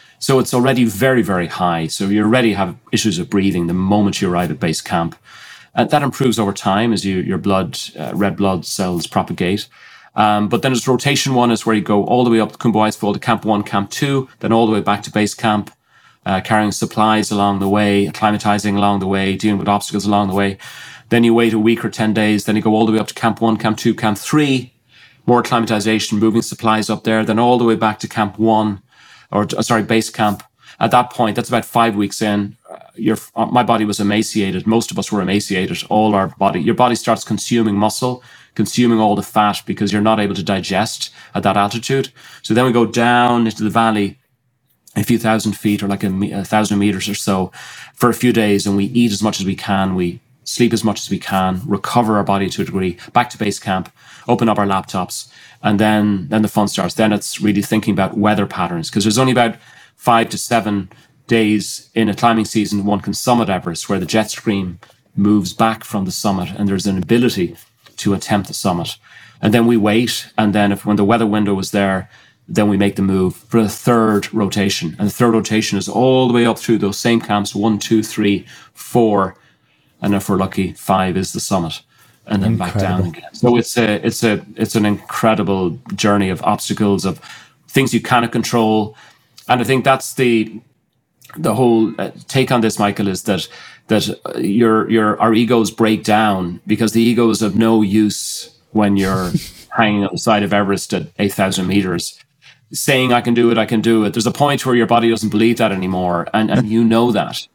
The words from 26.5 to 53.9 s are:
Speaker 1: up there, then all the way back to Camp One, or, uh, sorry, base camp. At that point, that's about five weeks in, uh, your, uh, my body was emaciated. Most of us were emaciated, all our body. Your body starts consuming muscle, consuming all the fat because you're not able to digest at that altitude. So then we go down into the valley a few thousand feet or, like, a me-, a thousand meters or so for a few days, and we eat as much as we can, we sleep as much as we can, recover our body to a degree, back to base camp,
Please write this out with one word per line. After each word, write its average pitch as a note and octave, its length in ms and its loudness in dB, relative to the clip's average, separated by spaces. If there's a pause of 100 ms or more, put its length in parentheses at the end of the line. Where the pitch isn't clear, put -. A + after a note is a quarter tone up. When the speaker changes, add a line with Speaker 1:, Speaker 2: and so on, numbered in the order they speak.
Speaker 1:
up G#2 140 -4
there, A2 200 2
then A2 140 0
all B2 200 4
the A#2+ 60 2
way A2+ 120 4
back G#2+ 240 0
to - 80 -8
Camp G#2 300 -4
One, G#2+ 440 0 (480)
or, G#2 160 0 (100)
uh, G#2+ 60 -4
sorry, A2 200 0
base A2+ 280 0
camp. G#2 320 -2 (380)
At - 100 2
that B2 200 4
point, G#2+ 260 0
that's A#2 120 -4
about A#2 160 0
five A#2 300 2
weeks G2+ 260 -2
in, G#2 360 -2 (140)
uh, - 60 -18 (200)
your, A2 200 0 (200)
uh, A2+ 100 0
my B2 160 2
body G#2+ 220 2
was G#2 160 -4
emaciated. G2+ 640 -2
Most A2+ 240 0
of F#2 80 -6
us - 140 -6
were G#2 80 0
emaciated, F#2+ 720 -2
all G#2+ 240 2
our F#2+ 140 2 (100)
body. G2 220 0
Your G2+ 140 0
body A#2+ 220 2
starts A2+ 280 -2
consuming G#2+ 520 0
muscle, B2 460 -2 (320)
consuming A#2 440 2
all G#2 160 2
the G2+ 80 -2
fat G#2 420 0
because G2 280 -4
you're G#2 100 0
not A2 180 2
able G2+ 140 -2
to F#2+ 80 -6
digest F#2+ 680 -4 (240)
at G2 100 -4
that F#2+ 120 2
altitude. A2+ 560 -2 (300)
So - 100 -2
then A#2+ 140 4
we B2 60 2
go A#2+ 140 4
down A#2+ 600 2
into A2 160 -4
the G#2+ 80 0
valley G#2+ 480 0 (760)
a G#2+ 80 -2
few A#2 140 2
thousand A2 340 0
feet G#2 300 -2
or, G2+ 60 -4
like, G2+ 160 -4
a G2 60 0
me-, F#2+ 220 -2
a G2 120 -6
thousand G#2 340 0
meters G2 300 0
or G2+ 60 -6
so F#2+ 380 -2 (420)
for A#2+ 160 2
a A2 40 0
few B2 180 0
days, G#2 340 2
and G2 100 0
we G2+ 100 0
eat A#2+ 260 2
as G2 100 -4
much G#2+ 180 -2
as F#2+ 60 -4
we F#2+ 100 -2
can, F#2+ 380 -2
we F2+ 260 -4 (240)
sleep - 280 0
as A2 120 -2
much G#2+ 160 -2
as - 80 -12
we F#2+ 100 -4
can, F#2 480 -2
recover G#2+ 500 0
our G2 80 2
body G2 260 0
to - 120 -6
a - 20 0
degree, F2+ 320 -4 (160)
back A#2+ 180 0
to - 80 -18
base G#2 220 -4
camp, F#2 300 -4 (380)